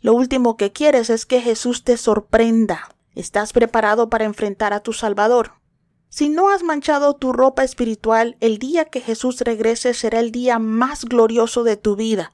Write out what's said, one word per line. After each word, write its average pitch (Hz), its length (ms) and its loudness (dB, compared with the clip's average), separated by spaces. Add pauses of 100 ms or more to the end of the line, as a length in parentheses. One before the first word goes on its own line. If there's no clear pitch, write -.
Lo 220 120 4
último 247 420 2
que 202 160 -2
quieres 269 380 2
es 226 160 -2
que 247 160 0
Jesús 233 420 -4
te 233 140 2
sorprenda. 220 960 0 (180)
¿Estás 202 380 -6
preparado 226 580 2
para 220 140 0
enfrentar 208 480 -4
a 208 80 -4
tu 226 140 -8
Salvador? 214 600 0 (540)
Si 294 220 -4
no 349 200 2
has 381 140 0
manchado 285 520 0
tu 254 180 -4
ropa 262 320 2
espiritual, 233 720 -2
el 226 180 0
día 311 280 -2
que 262 160 -8
Jesús 247 400 -4
regrese 233 520 -2
será 226 280 -2
el 233 100 -2
día 240 280 0
más 226 440 -2
glorioso 233 600 2
de 220 100 2
tu 208 220 -2
vida. 214 360 -2